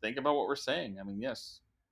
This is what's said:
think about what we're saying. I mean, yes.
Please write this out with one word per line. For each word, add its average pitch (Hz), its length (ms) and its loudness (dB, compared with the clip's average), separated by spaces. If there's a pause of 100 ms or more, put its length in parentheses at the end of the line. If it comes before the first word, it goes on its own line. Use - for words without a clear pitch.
think 110 160 0
about 147 200 4
what 117 100 4
we're 135 80 2
saying. 135 460 -2
I - 20 -8
mean, 98 180 -4
yes. - 400 -6 (320)